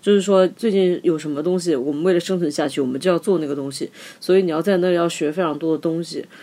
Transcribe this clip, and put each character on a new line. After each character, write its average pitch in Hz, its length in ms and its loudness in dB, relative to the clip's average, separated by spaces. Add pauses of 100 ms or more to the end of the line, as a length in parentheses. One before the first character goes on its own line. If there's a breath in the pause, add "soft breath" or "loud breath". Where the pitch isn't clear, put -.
就 202 140 4
是 202 60 6
说 185 280 4
最 226 220 -2
近 185 320 2
有 160 160 2
什 156 100 -8
么 147 140 -4
东 180 160 0
西， 170 160 0
我 139 180 -2
们 147 120 -4
为 185 100 4
了 175 60 4
生 185 180 -4
存 170 120 0
下 147 180 -2
去， 139 120 -4
我 135 60 0
们 127 120 -4
就 180 120 0
要 170 80 2
做 180 200 0
那 151 80 -4
个 139 80 -4
东 139 160 -6
西， - 200 -10 (300 loud breath)
所 185 180 4
以 196 40 4
你 180 80 0
要 156 120 0
在 196 140 2
那 180 120 2
儿 180 40 2
要 170 160 2
学 156 220 -2
非 175 120 -4
常 147 160 -2
多 160 180 0
的 147 60 -6
东 165 200 -2
西。 160 220 -10 (180 loud breath)